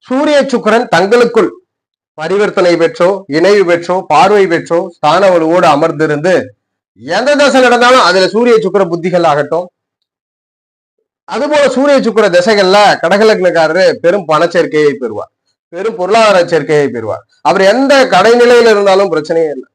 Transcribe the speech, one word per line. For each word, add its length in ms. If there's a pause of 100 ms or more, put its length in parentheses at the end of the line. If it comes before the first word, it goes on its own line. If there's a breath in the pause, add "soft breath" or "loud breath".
சூரிய 300 (140)
சுக்கிரன் 440
தங்களுக்குள் 540 (680)
பரிவர்த்தனை 640
பெற்றோ, 300 (260)
இணைவு 320
பெற்றோ, 280 (160)
பார்வை 400
பெற்றோ, 280 (160)
ஸ்தான 260 (120)
வலுவோடு 400
அமர்ந்திருந்து 600 (680)
எந்த 420
தசை 240
நடந்தாலும் 420
அதுல 260
சூரிய 300
சுக்கிர 300
புத்திகள் 360
ஆகட்டும். 380 (1600)
அதுபோல 360 (120)
சூரிய 300
சுக்கிர 200 (100)
திசைகள்ல 420 (240)
கடக 280
லக்னக்காரரு 560 (180)
பெரும் 260
பணச்சேர்க்கையை 720
பெறுவார், 300 (420)
பெரும் 260
பொருளாதார 380 (140)
சேர்க்கையை 440
பெறுவார். 280 (260)
அவர் 220
எந்த 220 (200)
கடைநிலையில 640
இருந்தாலும் 380
பிரச்சனையே 420
இல்லை. 200